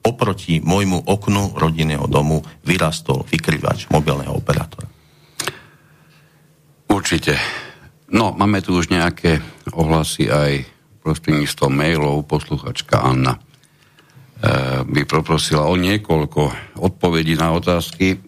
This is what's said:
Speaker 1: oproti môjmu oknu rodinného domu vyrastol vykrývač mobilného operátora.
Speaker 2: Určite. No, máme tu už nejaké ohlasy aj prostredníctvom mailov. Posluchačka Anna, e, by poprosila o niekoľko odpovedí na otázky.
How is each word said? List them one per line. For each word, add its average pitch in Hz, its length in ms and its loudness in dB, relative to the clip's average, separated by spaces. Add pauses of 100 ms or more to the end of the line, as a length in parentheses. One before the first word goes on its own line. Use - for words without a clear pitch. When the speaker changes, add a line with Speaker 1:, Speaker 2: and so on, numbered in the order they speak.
Speaker 1:
oproti 92 560 -2
môjmu 92 480 0
oknu 101 480 0
rodinného 78 480 0
domu 73 400 2 (160)
vyrastol 80 640 -2
vykrývač 71 640 -2
mobilného 73 400 0
operátora. - 560 -4 (2000)
Speaker 2:
Určite. 80 400 0 (800)
No, 104 240 2
máme 101 240 2
tu 90 160 0
už 87 160 0
nejaké 85 480 2 (320)
ohlasy 78 560 0
aj 71 400 0 (320)
prostredníctvom 73 720 0
mailov. 76 560 0
Posluchačka - 720 -2
Anna, 65 320 2
e, - 80 -14 (1400)
by 71 240 0
poprosila 76 560 0
o 85 80 2
niekoľko 82 1040 0
odpovedí 82 560 0
na 82 240 2
otázky. 90 720 0